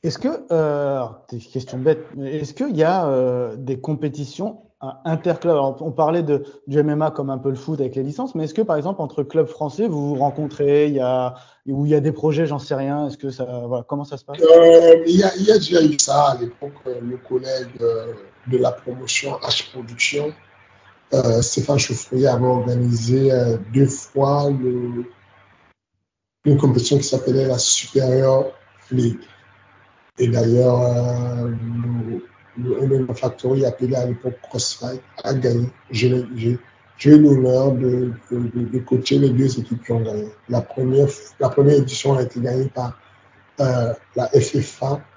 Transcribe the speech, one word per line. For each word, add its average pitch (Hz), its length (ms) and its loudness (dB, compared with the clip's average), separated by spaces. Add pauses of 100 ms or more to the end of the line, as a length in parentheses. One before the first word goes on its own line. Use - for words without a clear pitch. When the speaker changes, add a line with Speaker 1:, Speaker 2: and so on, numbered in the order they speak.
Speaker 1:
Est-ce 160 160 -6
que, 254 100 -4 (240)
euh, 143 440 0
alors, 120 320 -10
c'est 120 160 -14
une - 60 -20
question 127 280 -10
bête, 156 280 0 (100)
mais 139 200 -8
est-ce 151 180 -8
qu'il 254 220 -4
y 156 80 2
a, 175 240 0
euh, 127 480 -2
des 127 240 -8
compétitions, 143 840 -8 (220)
euh, 135 40 -12 (160)
interclubs ? 165 480 -2
Alors, 139 280 0
on 160 100 -8
parlait 156 320 0
de, 147 220 0 (240)
du 139 100 0
M 151 120 2
M 151 120 -2
A 156 80 0
comme 143 180 -8
un 135 100 -6
peu 135 100 -4
le 131 80 -4
foot 143 240 -8
avec 131 160 -4
les 135 80 -4
licences, 247 320 -8
mais 160 80 -4
est-ce 156 100 -10
que, 220 80 -2
par 170 140 0
exemple, 175 260 -6
entre 143 220 -6
clubs 156 240 0
français, 156 400 -6
vous 143 220 -4
vous 143 40 -4
rencontrez, 143 720 0
il 147 80 -2
y 135 60 0
a, 127 340 -2 (320)
où 139 200 -4
il 147 40 -2
y 156 60 4
a 147 40 4
des 147 120 -2
projets, 151 340 -2
j'en 147 140 -6
sais 139 160 -6
rien, 139 320 -4
est-ce - 100 -12
que 139 120 -8
ça, 123 360 -10
voilà, 120 220 -6
comment 143 160 -6
ça 143 120 -14
se - 80 -18
passe ? 143 160 -14
Speaker 2:
Euh, 165 680 10
il 175 80 4
y 190 80 6
a, 190 100 2
il 185 100 -2
y 214 60 6
a 220 60 8
déjà 165 260 2
eu 147 160 2
ça 143 280 2
à 131 100 2
l'époque, 120 380 -10 (120)
euh, 123 140 -8
le 120 160 -8
collègue, 127 640 -8
euh, 113 320 -2 (340)
de 127 120 0
la 123 120 2
promotion 127 640 -8 (100)
H - 300 -6
Production, 127 580 -6 (840)
euh, 120 280 2
Stéphane 139 360 -2
Chauffourier 127 500 -2
avait 123 160 0
organisé, 123 880 0
euh, 120 240 2 (180)
deux 139 120 6
fois 143 640 -2
le, 123 560 -4 (1400)
une 147 140 6
compétition 127 400 2
qui - 60 0
s'appelait 131 440 -2
la 123 100 -2
Superior 131 960 0 (400)
League. 120 260 0 (1000)
Et 123 100 2
d'ailleurs, 120 520 2
euh, 120 680 -2 (1080)
le, 123 220 -4
le 135 60 -2
M 135 80 0
M 131 180 0
A 123 40 -6
Factory, 131 520 -2
appelé 123 280 -2
à 123 120 -2
l'époque 120 340 -6
Crossfight, 123 640 -8 (200)
a 127 120 -4
gagné. 123 340 0 (220)
J'ai, 123 340 0 (100)
j'ai, 117 240 -2 (380)
j'ai 143 140 4
eu 151 100 12
l'honneur 131 520 6
de, 123 400 0 (180)
de, 123 80 -2
de, 120 260 -4
de 120 140 -6
coacher 127 400 0
les 139 100 4
deux 123 320 2
équipes 117 240 -8
qui - 80 -4
ont 117 80 0
gagné. 107 280 -6 (200)
La 120 140 -2
première, 135 460 0 (300)
la 123 120 0
première 143 260 4
édition 139 400 0
a 127 60 0
été 120 180 -6
gagnée 131 340 -2
par, 123 240 -8 (640)
euh, 123 320 0 (220)
la 123 140 -2
F - 300 2
F - 260 -6
A 139 160 -4 (160)